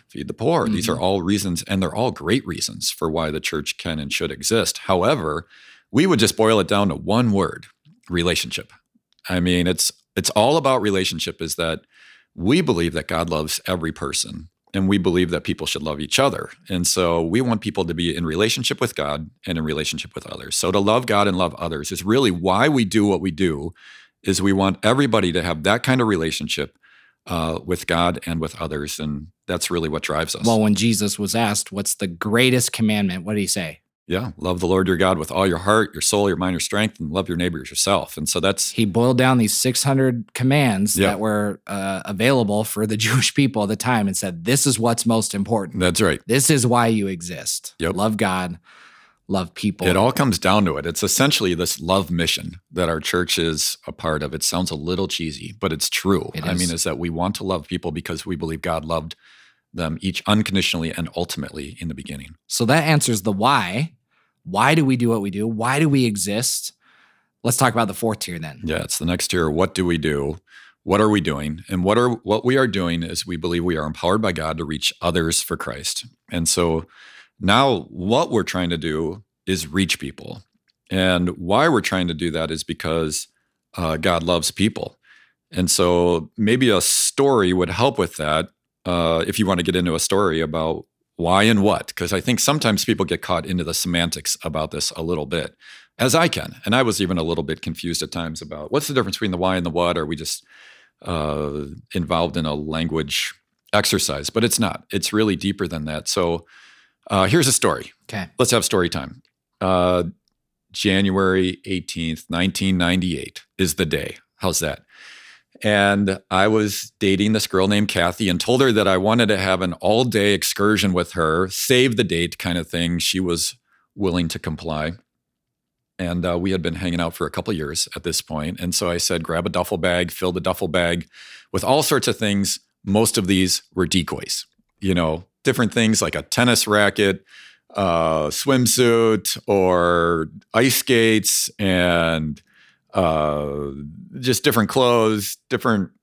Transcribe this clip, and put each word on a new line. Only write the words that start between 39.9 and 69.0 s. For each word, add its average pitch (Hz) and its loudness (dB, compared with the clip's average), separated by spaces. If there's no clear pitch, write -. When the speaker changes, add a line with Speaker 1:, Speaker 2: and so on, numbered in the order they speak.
Speaker 2:
commands 123 2
Speaker 1:
Yeah. 95 4
Speaker 2:
that 95 -2
were, 104 0
uh, 98 -6
available 107 2
for 107 -2
the 110 -2
<laughs> 110 0
Jewish 120 2
people 117 2
at 101 0
the 107 -2
time 110 0
and 92 -2
said, 87 -6
"This 135 2
is 123 0
what's 117 0
most 113 0
important. 98 -2
Speaker 1:
That's 90 2
right. 92 2
Speaker 2:
This 131 2
is 135 4
why 120 4
you 107 2
exist. 87 -8
Speaker 1:
Yep. 85 -2
Speaker 2:
Love 107 0
God, 92 -2
love 90 -2
people." 95 -2
Speaker 1:
It 90 6
all 113 4
comes 120 2
down 101 4
to 73 0
it. 73 -6
It's 85 -4
essentially 107 2
this 85 -2
love 90 0
mission 85 -2
that 87 -2
our 82 -2
church 87 -2
is 82 -2
a - -10
part 76 -4
of. 69 -6
It 78 -8
sounds - -2
a 82 -6
little 90 -4
cheesy, 80 -8
but 87 -2
it's - -2
true. 92 0
Speaker 2:
It 78 -8
Speaker 1:
I 90 -2
mean, 90 0
Speaker 2:
is. 82 -4
Speaker 1:
is 85 -4
that 82 -4
we 85 -4
want 87 -4
to - -10
love 92 -4
people 87 -6
because 80 -8
we 92 -6
believe 80 -6
God 80 -4
loved 80 -4
them 82 -4
each 95 -4
unconditionally 92 0
and 82 -6
ultimately 73 -8
in 85 -6
the 76 -6
beginning. 69 -14
Speaker 2:
So - -2
that 147 4
answers 147 2
the 104 0
why. 113 0
Why 113 2
do 160 4
we 131 2
do 120 2
what 113 2
we 101 -2
do? 101 -4
Why 117 -2
do 156 4
we 139 4
exist? 101 -2
Let's 117 0
talk 123 4
about 113 0
the 101 -10
fourth 110 -4
tier 87 -8
then. 76 -12
Speaker 1:
Yeah, 80 -2
it's - -6
the - -6